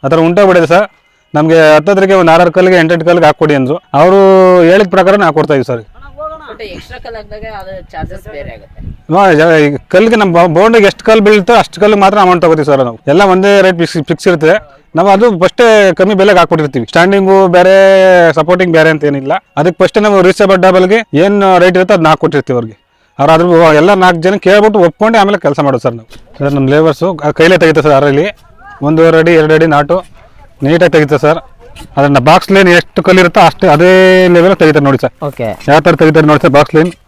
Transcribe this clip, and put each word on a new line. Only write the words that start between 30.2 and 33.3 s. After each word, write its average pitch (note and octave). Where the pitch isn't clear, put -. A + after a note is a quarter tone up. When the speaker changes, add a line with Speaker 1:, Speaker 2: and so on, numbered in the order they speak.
Speaker 1:
ನೀಟಾಗಿ E3
ತೆಗಿತಾರೆ D3
ಸರ್. D#3+
ಅದನ್ನ C#3
ಬಾಕ್ಸ್ F3+
ಲೈನ್ F#3+
ಎಷ್ಟು -
ಕಲ್ಲು F#3
ಇರುತ್ತೋ F3